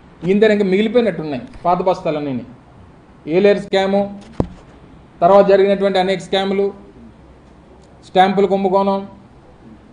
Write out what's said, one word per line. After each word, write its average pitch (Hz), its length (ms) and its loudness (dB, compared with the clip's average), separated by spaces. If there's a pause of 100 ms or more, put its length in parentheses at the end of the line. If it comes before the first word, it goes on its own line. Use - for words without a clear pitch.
(300)
ఈయన 202 100 2
దగ్గర 214 120 4
ఇంకా 208 140 0
మిగిలిపోయినట్టున్నాయి 185 760 -2 (240)
పాత 175 120 0
బస్తాలన్నీ. 151 680 -4 (840)
ఏలేరు 196 320 2
స్కాము, 196 600 -2 (1000)
తర్వాత 190 260 6
జరిగినటువంటి 196 520 2
అనేక 185 200 -2
స్కాములు, 196 540 -4 (1300)
స్టాంపుల 190 400 2
కుంభకోణం, 196 600 -2 (840)